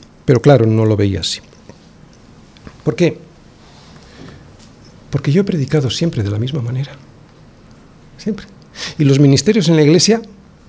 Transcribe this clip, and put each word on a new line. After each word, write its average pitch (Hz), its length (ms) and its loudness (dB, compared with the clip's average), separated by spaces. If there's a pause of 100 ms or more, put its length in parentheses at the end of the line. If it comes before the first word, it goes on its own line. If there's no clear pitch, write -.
(260)
Pero 127 160 2
claro, 127 240 4
no 110 180 0
lo 107 120 0
veía 98 240 -2
así. - 200 -8 (1400)
¿Por 151 140 -4
qué? 170 220 0 (1900)
Porque 139 200 -4
yo 180 120 2
he - 20 0
predicado 151 460 -4
siempre 147 320 -4
de 101 80 -4
la 104 80 -4
misma 131 220 -6
manera. 127 320 -8 (1300)
Siempre. - 280 -8 (520)
Y 156 60 2
los 139 160 4
ministerios 147 480 2
en 165 80 4
la 151 60 4
iglesia 180 380 2 (480)